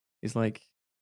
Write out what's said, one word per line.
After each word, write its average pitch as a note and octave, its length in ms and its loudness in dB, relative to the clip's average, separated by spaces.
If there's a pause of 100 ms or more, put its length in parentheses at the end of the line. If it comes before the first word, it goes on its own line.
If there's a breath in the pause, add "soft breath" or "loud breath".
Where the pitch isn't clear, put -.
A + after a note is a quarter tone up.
(220)
He's - 140 -6
like, A2+ 260 2 (400)